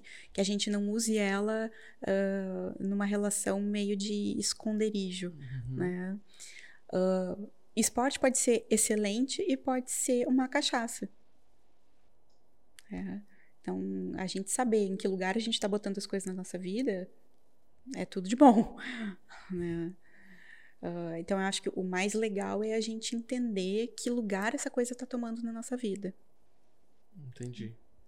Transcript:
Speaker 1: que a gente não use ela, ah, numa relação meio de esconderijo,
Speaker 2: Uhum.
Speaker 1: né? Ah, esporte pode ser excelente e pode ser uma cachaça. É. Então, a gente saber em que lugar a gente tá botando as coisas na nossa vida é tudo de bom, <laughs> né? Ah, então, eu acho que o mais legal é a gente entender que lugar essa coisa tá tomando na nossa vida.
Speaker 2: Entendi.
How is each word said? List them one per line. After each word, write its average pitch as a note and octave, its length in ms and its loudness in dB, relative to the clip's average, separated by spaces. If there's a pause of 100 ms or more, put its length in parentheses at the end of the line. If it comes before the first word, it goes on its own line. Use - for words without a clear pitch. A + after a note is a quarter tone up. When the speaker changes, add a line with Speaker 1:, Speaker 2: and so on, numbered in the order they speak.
(320)
Speaker 1:
que - 80 -2
a G3+ 40 4
gente G3+ 260 2
não G3+ 220 2
use A3 260 2
ela, G#3 540 2 (320)
ah, G3 760 0
numa G3+ 260 2
relação G3+ 540 2
meio G#3 380 0
de G#3 400 0
esconderijo, G#3 920 -2
Speaker 2:
Uhum. C3 460 -8
Speaker 1:
né? F3+ 420 -2 (720)
Ah, F#3 420 4 (400)
esporte B3 440 2
pode C4 180 4
ser A3+ 320 4
excelente G#3+ 720 2
e E4+ 160 2
pode B3+ 320 -2
ser A#3+ 380 2
uma B3+ 200 4
cachaça. B3+ 640 0 (1800)
É. F#3+ 280 -6 (420)
Então, F#3 200 -4 (360)
a F#3+ 100 -2
gente G3 240 -4
saber A3 340 4
em F#3+ 120 -2
que G#3 100 -2
lugar F#3+ 280 0
a A3+ 40 2
gente A3+ 200 0
tá G#3+ 80 0
botando G3+ 300 0
as G3 80 -6
coisas G3 220 -4
na F#3 60 -4
nossa F#3 260 -6
vida F#3+ 500 -2 (840)
é F3+ 100 -2
tudo F#3 240 -6
de A#3 60 2
bom, A#3 420 10
<laughs> - 720 -10
né? E3+ 420 -2 (920)
Ah, E3+ 360 -6
então, F#3+ 200 0
eu F#3+ 80 2
acho - 160 -2
que G3 60 -2
o - 140 -2
mais F#3 300 2
legal G3 500 0
é A3 120 0
a A3+ 60 2
gente A3 340 -4
entender A3+ 720 0 (100)
que - 120 -2
lugar G#3+ 440 0
essa - 160 -4
coisa A#3+ 240 0
tá B3 120 -8
tomando A#3 360 -4
na A3+ 100 -4
nossa A#3 260 -6
vida. G3 360 -2 (1160)
Speaker 2:
Entendi. B2 440 -10 (340)